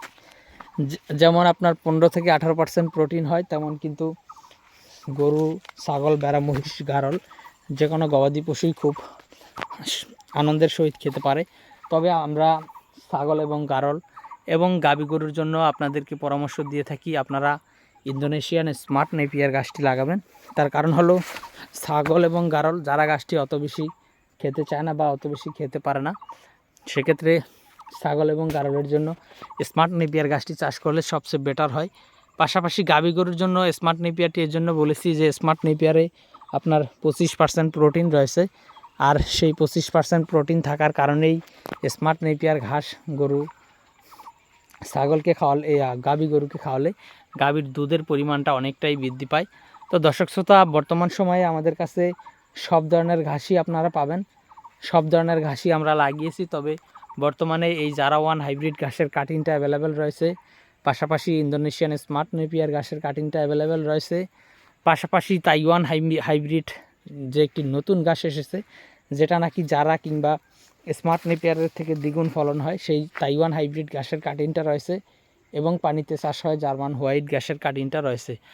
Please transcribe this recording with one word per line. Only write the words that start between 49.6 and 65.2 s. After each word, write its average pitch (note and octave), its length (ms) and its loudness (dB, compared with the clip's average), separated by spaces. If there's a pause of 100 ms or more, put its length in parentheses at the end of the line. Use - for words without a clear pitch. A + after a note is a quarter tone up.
তো F3+ 100 2
দর্শক D#3+ 320 2
শ্রোতা, G3 340 6
বর্তমান E3+ 440 2
সময়ে F3+ 360 2
আমাদের D#3+ 300 0
কাছে F3 300 -2 (520)
সব E3 320 2
ধরনের E3+ 360 4
ঘাসই D3 340 -2
আপনারা E3 320 0
পাবেন, D#3 300 -2 (600)
সব E3 280 2
ধরনের E3 300 4
ঘাসই D3+ 320 0
আমরা D#3 220 2
লাগিয়েছি। D3+ 520 0
তবে D3+ 260 -6 (480)
বর্তমানে D#3+ 480 0 (140)
এই D3+ 100 0
জারা C#3+ 260 2
ওয়ান D#3 220 2
হাইব্রিড C#3+ 400 -4
ঘাসের C#3+ 280 -2
কাটিংটা D#3 440 -2
অ্যাভেলেবেল C#3+ 420 0
রয়েছে, D3+ 320 -2 (580)
পাশাপাশি D3+ 540 -2
ইন্দোনেশিয়ান D3+ 580 -2
স্মার্ট D3 380 -6
নেপিয়ার D#3+ 380 -2
ঘাসের D3 280 -6
কাটিংটা D3+ 380 -4
অ্যাভেলেবেল D3+ 480 0
রয়েছে, D#3 320 -2 (680)
পাশাপাশি F3 520 2